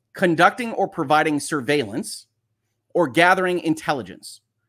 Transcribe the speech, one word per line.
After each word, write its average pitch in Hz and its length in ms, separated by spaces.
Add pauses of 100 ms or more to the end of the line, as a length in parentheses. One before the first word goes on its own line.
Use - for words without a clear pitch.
(140)
conducting 185 600
or 190 140
providing 151 520
surveillance 143 880 (680)
or 165 160
gathering 180 500
intelligence, - 800 (300)